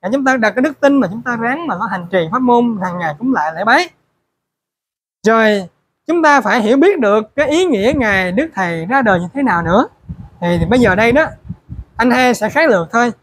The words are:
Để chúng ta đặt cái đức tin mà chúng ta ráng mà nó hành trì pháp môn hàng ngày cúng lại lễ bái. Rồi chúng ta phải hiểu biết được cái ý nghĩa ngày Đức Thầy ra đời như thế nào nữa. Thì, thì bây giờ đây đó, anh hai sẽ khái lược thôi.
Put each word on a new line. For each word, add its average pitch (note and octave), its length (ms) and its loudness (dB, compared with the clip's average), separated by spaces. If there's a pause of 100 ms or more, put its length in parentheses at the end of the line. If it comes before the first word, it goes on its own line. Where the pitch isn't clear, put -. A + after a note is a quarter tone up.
Để F#3 100 -6
chúng C4+ 120 0
ta C4 120 2
đặt A3 140 2
cái B3 120 -2
đức D4 180 -2
tin C#4 200 4
mà G3+ 100 0
chúng A3+ 120 -10
ta A#3+ 140 -4
ráng B3+ 300 -4
mà A#3+ 120 -4
nó G3+ 80 -4
hành F3+ 240 -8
trì F3 220 0
pháp B3+ 100 -2
môn A#3+ 400 2
hàng F3+ 160 -6
ngày D#3+ 200 -4
cúng B3+ 160 -2
lại D#3 220 -2
lễ F3+ 80 -6
bái. C#4+ 260 2 (1400)
Rồi G#3+ 420 2 (380)
chúng E4 160 0
ta C#4+ 180 4
phải G#3+ 200 0
hiểu G#3+ 160 2
biết E4+ 240 4
được G#3+ 360 0
cái C#4+ 120 0
ý D#4+ 160 2
nghĩa B3 320 0
ngày G3 360 0
Đức B3+ 220 0
Thầy E3+ 320 -4
ra C4 160 0
đời G3 180 2
như F3 140 -8
thế C#4 80 -4
nào F#3 200 0
nữa. F#3 240 2 (540)
Thì, F3 180 0
thì E3 80 0
bây A#3+ 140 2
giờ G#3 140 2
đây A3+ 180 2
đó, D4+ 140 2 (720)
anh A#3+ 140 0
hai B3 240 2
sẽ G#3+ 140 -4
khái D4+ 200 0
lược F3 240 0
thôi. A#3 200 0 (100)